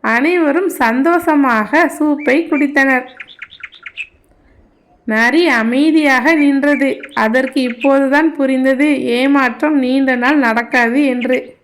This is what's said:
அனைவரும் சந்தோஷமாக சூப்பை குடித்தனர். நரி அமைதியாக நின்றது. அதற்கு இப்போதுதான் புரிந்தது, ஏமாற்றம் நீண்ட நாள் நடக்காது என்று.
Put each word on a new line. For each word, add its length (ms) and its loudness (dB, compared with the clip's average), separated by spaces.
அனைவரும் 680 0
சந்தோஷமாக 1300 0
சூப்பை 500 0
குடித்தனர். 600 0
நரி 440 2
அமைதியாக 880 2
நின்றது. 640 0
அதற்கு 480 0
இப்போதுதான் 720 0
புரிந்தது, 680 0
ஏமாற்றம் 760 0
நீண்ட 380 0
நாள் 200 0
நடக்காது 680 0
என்று. 600 -4